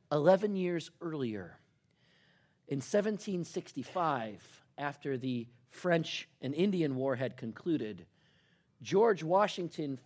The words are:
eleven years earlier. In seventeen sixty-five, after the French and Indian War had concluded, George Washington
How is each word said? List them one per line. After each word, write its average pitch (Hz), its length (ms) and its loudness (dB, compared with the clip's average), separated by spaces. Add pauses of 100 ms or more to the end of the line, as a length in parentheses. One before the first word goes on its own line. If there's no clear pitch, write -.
(120)
eleven 185 440 6
years 175 340 -2 (100)
earlier. 117 580 -6 (1080)
In 139 120 -2
seventeen 202 640 -2
sixty-five, 135 1160 -4 (140)
after 143 400 -4
the 120 300 -4 (240)
French - 580 0 (140)
and 135 120 -4
Indian 165 420 2
War 131 200 0
had 123 220 -4
concluded, 110 680 -4 (760)
George 190 400 4
Washington 165 840 0